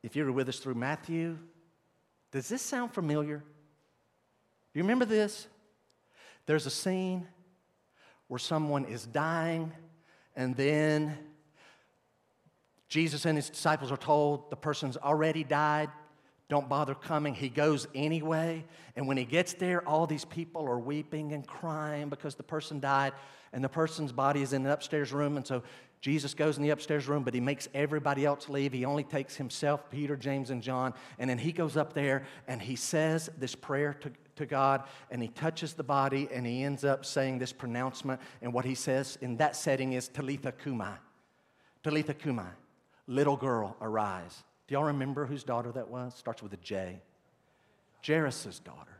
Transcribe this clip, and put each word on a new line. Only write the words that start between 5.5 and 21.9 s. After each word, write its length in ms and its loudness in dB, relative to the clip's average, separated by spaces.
There's 200 4
a 60 -2
scene 540 -2
where 120 -6
someone 440 2
is 220 -8
dying, 680 0
and 220 -2
then 600 4
Jesus 360 0
and 120 4
his 120 -2
disciples 440 0
are 40 -2
told 520 4
the 80 -6
person's 400 -2
already 480 2
died. 440 4
Don't 180 2
bother 280 0
coming. 380 0
He 140 -4
goes 480 2
anyway. 680 0
And 100 -2
when 80 2
he 80 0
gets 300 2
there, 340 0
all 180 4
these 200 -4
people 420 -6
are 100 2
weeping 540 -4
and 160 -6
crying 640 -4